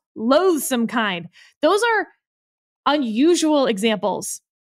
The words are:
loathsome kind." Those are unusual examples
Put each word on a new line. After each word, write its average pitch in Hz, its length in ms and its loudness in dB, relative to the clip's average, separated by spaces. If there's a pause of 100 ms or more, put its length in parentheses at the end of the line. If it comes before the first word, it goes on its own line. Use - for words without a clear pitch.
(160)
loathsome 262 720 0
kind." 196 400 -4 (340)
Those 381 220 2
are 440 240 0 (800)
unusual 294 800 2
examples 208 760 -4 (220)